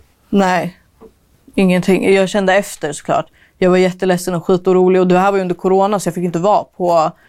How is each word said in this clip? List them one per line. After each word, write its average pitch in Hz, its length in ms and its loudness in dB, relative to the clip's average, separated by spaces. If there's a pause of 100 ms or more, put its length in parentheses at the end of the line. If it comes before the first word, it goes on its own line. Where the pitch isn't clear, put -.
(300)
Nej, 180 460 -2 (800)
ingenting. 185 600 2
Jag 190 140 0
kände 190 260 0
efter, 190 380 -4
såklart. - 340 -4 (320)
Jag 185 120 2
var 185 60 2
jätteledsen 185 580 -2
och 165 120 -6
skitorolig. 185 540 2
Och 185 60 2
det 180 120 2
här 196 120 2
var 196 80 -2
ju 190 40 -2
under 180 120 -4
corona, 190 460 0
så - 60 -6
jag 170 80 -6
fick 180 100 -6
inte 170 140 -4
vara 190 260 0 (120)
på 170 340 0 (180)